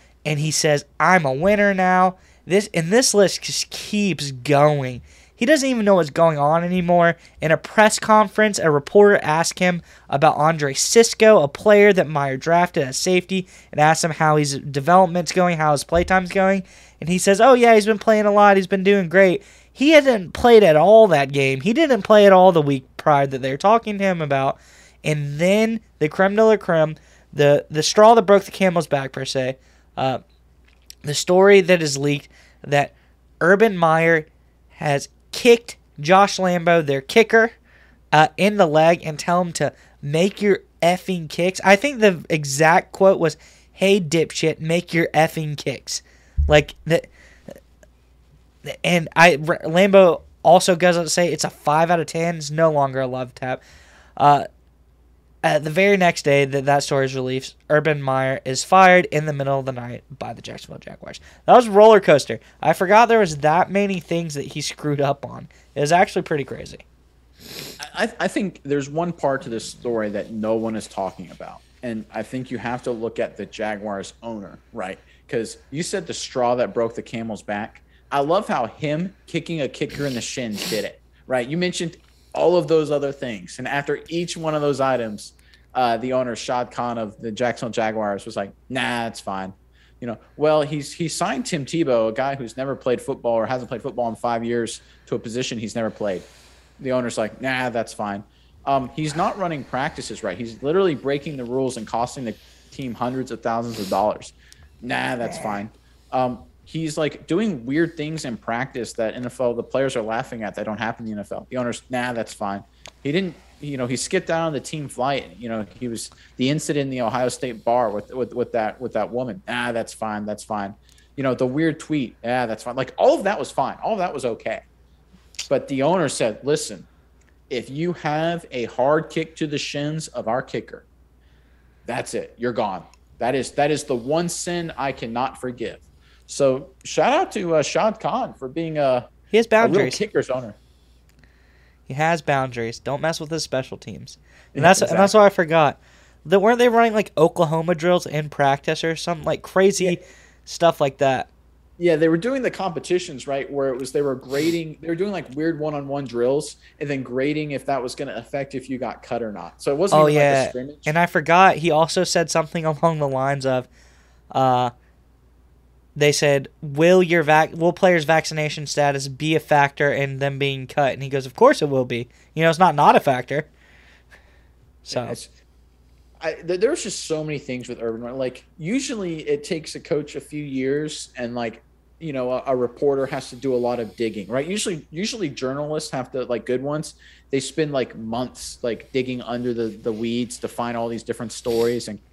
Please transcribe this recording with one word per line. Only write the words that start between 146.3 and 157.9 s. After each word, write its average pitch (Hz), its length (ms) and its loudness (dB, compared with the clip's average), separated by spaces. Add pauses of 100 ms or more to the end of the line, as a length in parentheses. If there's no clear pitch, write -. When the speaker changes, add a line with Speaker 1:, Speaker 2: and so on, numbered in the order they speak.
Speaker 1:
weren't 226 180 4
they 247 100 4
running, 226 260 4
like, 208 220 -2
Oklahoma 165 600 2
drills 175 300 0
in 151 220 -6
practice 143 540 -2
or 165 140 -4
something, 156 300 -8
like, 156 160 -4
crazy 190 420 2
Speaker 2:
Yeah. 175 120 0 (480)
Speaker 1:
stuff - 360 -2
like 139 180 -2
that? 131 300 -2 (500)
Speaker 2:
Yeah, 175 180 2
they 160 120 2
were 165 100 2
doing 254 240 -4
the 202 80 -4
competitions, 175 760 -6
right, 139 240 -6
where 139 200 -4
it 123 80 -6
was, 131 140 -10
they 147 100 -2
were 139 120 -4
grading, 151 640 -4
they 165 80 -12
were 170 60 -4
doing, 190 160 -4
like, 151 240 -10
weird 156 240 -4
one-on-one 143 460 -6
drills 127 520 -2 (220)
and 143 100 -8
then 139 140 -4
grading 143 500 -6
if 131 140 -8
that 139 160 -4
was 123 120 -8